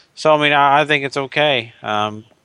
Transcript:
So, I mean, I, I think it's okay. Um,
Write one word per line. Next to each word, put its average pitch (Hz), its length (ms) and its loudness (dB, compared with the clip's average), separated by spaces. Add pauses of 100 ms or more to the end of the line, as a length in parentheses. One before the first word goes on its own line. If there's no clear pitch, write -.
(140)
So, 156 200 2
I 151 80 2
mean, 147 100 2
I, 143 300 4
I - 20 0
think 143 220 -2
it's 127 100 -8
okay. 139 560 -2 (100)
Um, 107 440 -6 (180)